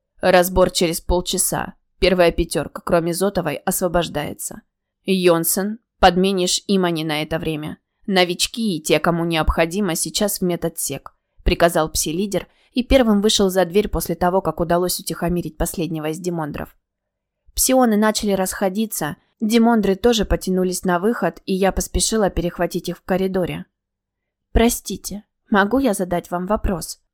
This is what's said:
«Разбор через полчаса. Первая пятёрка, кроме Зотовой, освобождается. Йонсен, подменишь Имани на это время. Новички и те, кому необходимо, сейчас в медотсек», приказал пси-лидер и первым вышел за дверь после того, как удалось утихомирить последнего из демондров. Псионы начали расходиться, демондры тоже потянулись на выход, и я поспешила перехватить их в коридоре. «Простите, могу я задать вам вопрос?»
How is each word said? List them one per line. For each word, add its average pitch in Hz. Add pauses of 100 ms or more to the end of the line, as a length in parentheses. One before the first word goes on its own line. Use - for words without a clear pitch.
(220)
«Разбор 180
через 170
полчаса. - (240)
Первая 180
пятёрка, -
кроме 170
Зотовой, 175
освобождается. 175 (440)
Йонсен, 185 (200)
подменишь 185
Имани 175
на 151
это 156
время. 156 (280)
Новички 185
и 151
те, 151
кому 170
необходимо, 165
сейчас 196
в -
медотсек», 165 (300)
приказал 170
пси-лидер 180 (240)
и 247
первым 226
вышел 208
за 185
дверь 190
после 165
того, 180
как 160
удалось 175
утихомирить 170
последнего 156
из 156
демондров. 170 (760)
Псионы 254
начали 214
расходиться, 190 (240)
демондры 226
тоже 226
потянулись 185
на 175
выход, 196
и 196
я 185
поспешила 190
перехватить 170
их 170
в -
коридоре. 185 (880)
«Простите, 208 (260)
могу 208
я 262
задать 175
вам 180
вопрос?» 202 (120)